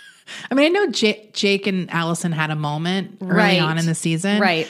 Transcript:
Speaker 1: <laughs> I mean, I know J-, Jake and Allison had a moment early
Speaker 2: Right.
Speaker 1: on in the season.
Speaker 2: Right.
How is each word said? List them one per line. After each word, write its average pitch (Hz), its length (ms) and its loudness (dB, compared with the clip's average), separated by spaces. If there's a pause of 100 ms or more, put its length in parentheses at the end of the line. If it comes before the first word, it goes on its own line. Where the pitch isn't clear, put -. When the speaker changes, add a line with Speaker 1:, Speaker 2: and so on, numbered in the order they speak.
(140)
Speaker 1:
<laughs> - 380 -14
I 254 40 -2
mean, 285 120 4
I - 20 4
know 392 220 2
J-, 214 420 0
Jake 196 340 0
and 185 240 -4
Allison 165 400 -2
had 156 180 -2
a 156 60 -4
moment 160 680 -4
early 185 120 -2
Speaker 2:
Right. 196 280 4
Speaker 1:
on 160 160 0
in 165 100 -2
the 160 80 0
season. 175 460 0
Speaker 2:
Right. 175 280 0